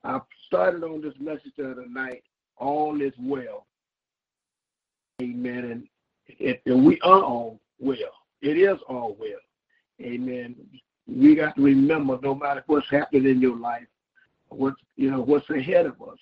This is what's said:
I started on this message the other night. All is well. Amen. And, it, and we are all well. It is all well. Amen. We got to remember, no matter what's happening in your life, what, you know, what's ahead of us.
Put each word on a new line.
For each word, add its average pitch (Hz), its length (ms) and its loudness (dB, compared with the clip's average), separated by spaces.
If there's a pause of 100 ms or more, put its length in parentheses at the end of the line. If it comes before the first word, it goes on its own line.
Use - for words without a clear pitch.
I - 160 -6 (260)
started 180 380 0
on 160 160 -10
this 151 180 -12
message 151 400 -12
the 131 140 -10
other 123 160 -16
night. 127 340 -12 (340)
All 147 460 -4
is 135 160 -4
well. 123 480 -10 (1500)
Amen. 123 440 -8
And, 117 240 -12 (500)
it, - 260 -4
and 127 220 6
we - 140 6
are 190 240 6
all 117 340 -8 (220)
well. 127 340 -6 (260)
It 147 160 -2
is 190 220 2 (100)
all 120 300 -8
well. 107 220 -12 (600)
Amen. 123 540 -8 (540)
We 131 260 8
got 156 220 -2
to 139 60 2
remember, 139 600 4
no 135 140 -2
matter 143 320 -4
what's 147 200 2
happening 143 380 2
in 131 140 4
your 123 160 2
life, 120 300 -8 (600)
what, 135 260 -4 (200)
you 135 160 -2
know, 135 120 -4
what's 143 280 0
ahead 160 360 0
of 127 140 -12
us. - 220 -20